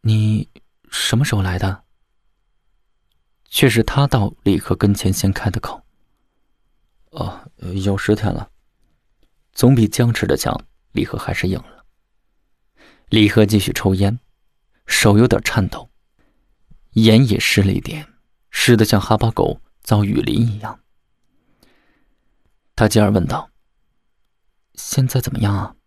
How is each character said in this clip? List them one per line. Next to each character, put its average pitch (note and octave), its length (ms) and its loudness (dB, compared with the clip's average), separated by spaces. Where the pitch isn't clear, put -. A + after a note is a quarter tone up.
你 G#2+ 420 0
什 - 300 -2
么 C#3+ 60 2
时 A#2 100 -2
候 G2 80 0
来 F2+ 160 -2
的？” G2 240 -4
却 - 200 2
是 A2+ 140 2
他 C#3 240 0
到 G#2+ 260 0
李 G2 120 2
贺 - 200 -2
跟 G2+ 180 2
前 F#2+ 180 -2
先 G2 200 -2
开 - 180 -4
的 G2 80 -6
口。 - 240 -12
“哦， - 400 -12
有 G2 160 -2
十 - 160 0
天 G#2+ 180 -2
了。” - 160 -8
总 C3 220 4
比 A2 140 4
僵 A#2 260 0
持 - 120 -4
着 - 100 2
强， - 200 -4
李 - 120 -2
贺 - 140 -8
还 - 160 -6
是 - 140 -4
应 F2+ 100 -4
了。 - 260 -20
李 G#2+ 200 4
贺 G#2+ 160 4
继 G#2 140 2
续 - 140 -2
抽 F#2+ 240 -2
烟， G2 200 0
手 G#2 320 2
有 B2 80 6
点 - 160 0
颤 - 240 -2
抖， - 240 -12
眼 A2 360 6
也 - 120 0
湿 - 220 0
了 F#2+ 100 2
一 G2 80 -2
点， - 260 -14
湿 - 260 2
得 G#2+ 80 4
像 G2+ 160 2
哈 A2 160 0
巴 A2+ 140 0
狗 - 300 -4
遭 G#2 220 2
雨 G2+ 160 -2
淋 A#2 260 0
一 G#2+ 120 -4
样。 - 200 -14
他 A2 100 2
继 G#2+ 140 2
而 G2+ 100 2
问 G2+ 160 0
道 - 240 -8
：“现 - 340 -2
在 B2+ 120 -2
怎 - 120 -8
么 - 80 -6
样 G2+ 120 0
啊？” F#2+ 220 -6